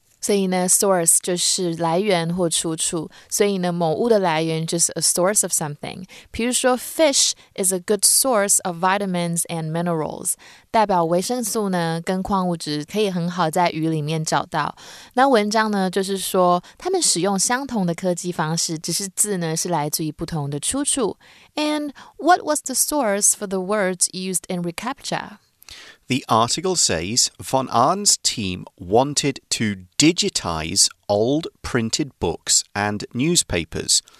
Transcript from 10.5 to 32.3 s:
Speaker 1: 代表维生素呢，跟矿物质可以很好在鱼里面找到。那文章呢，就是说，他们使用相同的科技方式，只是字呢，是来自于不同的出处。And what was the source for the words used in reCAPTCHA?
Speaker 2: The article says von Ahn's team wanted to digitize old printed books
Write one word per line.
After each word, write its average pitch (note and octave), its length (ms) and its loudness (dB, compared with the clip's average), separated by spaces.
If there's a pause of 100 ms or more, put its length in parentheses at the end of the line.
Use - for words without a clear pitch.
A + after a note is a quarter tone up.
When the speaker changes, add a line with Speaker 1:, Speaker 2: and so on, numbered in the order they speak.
Speaker 1:
代 A3 120 4
表 F3+ 220 4
维 F3 160 2
生 B3 220 -4
素 G#3 260 -2
呢， E3 340 0
跟 F#3+ 200 -2
矿 F#3 260 0
物 E3+ 80 -2
质 D3 340 -4
可 G#3 80 -2
以 G3+ 120 2
很 F3 180 -2
好 F3 220 0
在 F3 180 2
鱼 D#3+ 180 -2
里 D#3+ 140 0
面 D#3 240 -2
找 D3 180 0
到。 - 320 -4 (380)
那 C4 160 4
文 G#3+ 220 6
章 A3 180 2
呢， F#3+ 220 0
就 G3 100 0
是 F#3+ 160 -2
说， F3+ 460 2 (160)
他 F4+ 100 -4
们 F#4 100 2
使 F3 220 2
用 G3 160 2
相 B3+ 300 0
同 A3 180 0
的 E3+ 80 0
科 F3+ 220 0
技 F3+ 160 -6
方 E3 260 -2
式， D#3+ 220 -2
只 E3+ 120 -6
是 G3 180 -4
字 G3+ 280 -2
呢， E3 180 -2
是 F3+ 140 -4
来 D3+ 180 0
自 D#3 160 -4
于 D3+ 80 -4
不 E3 140 -8
同 D3 240 -4
的 D3 100 -6
出 C4+ 240 -4
处。 - 340 -2 (360)
And D4+ 380 -2 (260)
what F4 260 4
was D4+ 200 -2
the C4+ 100 -8
source G#3+ 600 0
for - 120 -6
the F#3+ 140 -4
words F#3 520 0
used F#3 360 -6
in F3 160 -4
reCAPTCHA? G#3 720 -6 (720)
Speaker 2:
The B2+ 200 0
article B2 480 2
says F#2+ 540 0 (100)
von C3 300 -2
Ahn's F3 520 2
team F#2+ 440 -4 (140)
wanted C3 600 2 (100)
to G2+ 380 -2 (100)
digitize F#2+ 880 2 (220)
old A#2+ 400 2 (160)
printed B2+ 560 -2
books - 420 0 (140)